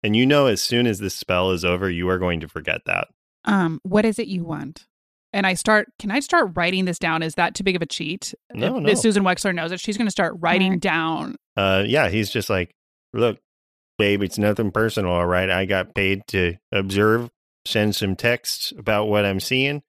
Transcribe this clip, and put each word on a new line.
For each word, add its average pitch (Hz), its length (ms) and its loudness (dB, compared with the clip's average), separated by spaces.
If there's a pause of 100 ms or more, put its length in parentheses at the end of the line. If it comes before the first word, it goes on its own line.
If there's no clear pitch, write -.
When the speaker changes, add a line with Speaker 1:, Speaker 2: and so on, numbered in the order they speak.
Speaker 1:
And 107 140 0
you 127 100 6
know, 143 200 6
as 104 160 2
soon 120 240 2
as 104 120 0
this 98 160 -4
spell 92 380 0
is 87 120 -2
over, 90 260 0
you 87 180 -2
are 92 100 2
going 87 220 0
to 78 80 -10
forget - 380 -6
that. 50 220 -4 (360)
Speaker 2:
Um, 175 380 0
what 208 220 2
is 220 140 0
it 233 100 -4
you 180 160 -4
want? 156 420 -12 (460)
And 196 140 0
I 185 80 2
start, 214 340 2 (100)
can 208 120 -6
I 240 100 0
start 277 340 2
writing 180 320 0
this 175 120 -4
down? 165 240 -2
Is 160 140 -4
that - 180 0
too 196 100 -8
big 185 120 2
of 170 60 -2
a - 40 -4
cheat? - 480 -8 (180)
Speaker 1:
No, 240 260 -2
Speaker 2:
If, 180 40 -2
Speaker 1:
no. 147 80 2
Speaker 2:
if 202 80 4
Susan 208 240 4
Wexler 185 320 0
knows 165 180 -6
it, 180 80 -10
she's 208 180 -6
gonna 226 120 0
start 170 300 -2
writing 185 320 2
Speaker 3:
Right. 180 80 0
Speaker 2:
down. 165 560 -2 (200)
Speaker 1:
Uh, 95 300 2
yeah, 123 220 2
he's 101 220 0
just 107 200 -4
like, 92 240 -2 (400)
"Look, 113 240 0 (600)
babe, 101 240 2
it's 95 160 -4
nothing 104 320 2
personal, 104 420 0
all 87 140 2
right? 90 240 2
I 92 140 0
got 92 300 -2
paid 98 340 0
to 90 280 0 (160)
observe, 104 580 2 (360)
send 104 300 0
some 95 200 -2
texts - 640 -2
about 107 280 0
what 104 180 2
I'm 98 160 0
seeing." 139 480 -2